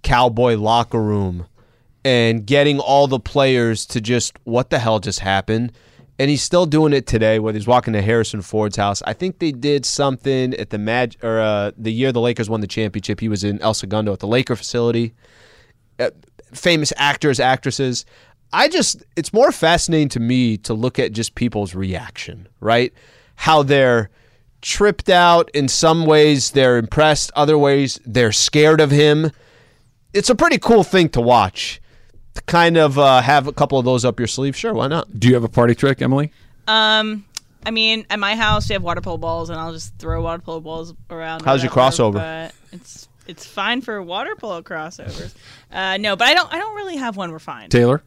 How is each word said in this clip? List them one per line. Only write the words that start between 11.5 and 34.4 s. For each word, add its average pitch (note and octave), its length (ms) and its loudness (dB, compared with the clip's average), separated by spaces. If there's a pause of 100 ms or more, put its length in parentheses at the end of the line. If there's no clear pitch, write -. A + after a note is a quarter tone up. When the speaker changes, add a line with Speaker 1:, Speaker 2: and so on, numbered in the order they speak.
Speaker 1:
the A2+ 140 -6
year B2 220 0
the A#2 80 0
Lakers A#2 280 -2
won A2 120 -2
the G2 60 -6
championship. G#2 520 -6
He A2+ 80 -4
was G2+ 160 -4
in G#2 180 -4
El A2 120 0
Segundo G#2 400 -4
at F#2 60 -8
the G2+ 80 -8
Laker B2 280 0
facility. A#2 580 -2 (840)
Uh, B2 120 -2 (420)
famous D#3 420 0
actors, C#3+ 460 0
actresses. B2+ 640 -2 (480)
I B3+ 160 2
just, E4 340 -2 (140)
it's - 160 -8
more B3+ 180 4
fascinating D#3+ 580 0
to A#2 120 -6
me A#2+ 380 0
to - 140 -8
look A#2 260 -4
at A#2 120 -2
just A2 240 -8
people's G#2 400 -6
reaction, F#2 720 -10 (140)
right? A#2+ 320 0 (420)
How D#3 260 4
they're C3 480 2 (520)
tripped - 480 -2
out. F3 440 4
In C#3+ 140 0
some D#3+ 380 2
ways, D3+ 460 4
they're B2+ 260 4
impressed. D3+ 580 0
Other D3 220 4
ways, C#3 480 2
they're A2+ 260 2
scared D3+ 480 4
of D3+ 100 4
him. D3+ 420 4 (840)
It's G3+ 160 0
a A#3+ 60 6
pretty D4+ 240 2
cool A3+ 260 4
thing F3+ 240 2
to - 100 -2
watch. A#2 640 2 (540)
To - 60 -12
kind E3+ 360 2
of, C#3+ 220 4
uh, C3 220 6
have C#3 260 2
a D3 60 -8
couple C#3 260 0
of A#2+ 60 -2
those B2+ 180 0
up B2 160 0
your A2+ 80 -2
sleeve, C3+ 300 -4